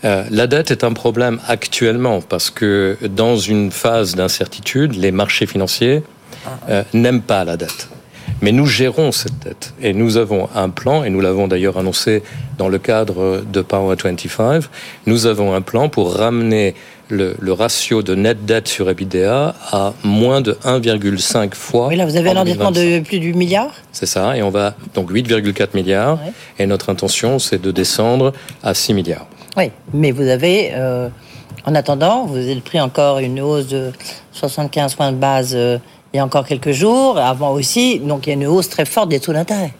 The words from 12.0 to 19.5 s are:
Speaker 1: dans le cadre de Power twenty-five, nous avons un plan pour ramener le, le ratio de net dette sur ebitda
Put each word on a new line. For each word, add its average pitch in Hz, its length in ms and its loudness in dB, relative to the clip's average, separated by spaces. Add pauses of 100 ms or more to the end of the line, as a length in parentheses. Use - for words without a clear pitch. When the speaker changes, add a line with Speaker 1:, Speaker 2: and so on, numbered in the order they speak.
Speaker 1:
dans 95 100 0
le 95 120 0
cadre 98 720 0
de 98 120 0
Power 95 340 0
twenty-five, 110 720 -2 (380)
nous 113 200 2
avons 104 280 2
un 95 80 0
plan 120 260 0
pour 95 280 0
ramener 110 600 2 (340)
le, 98 300 -2
le 92 140 0
ratio 110 480 0
de 92 140 0
net 104 300 0
dette 110 220 0
sur 92 220 -2
ebitda 95 680 0 (160)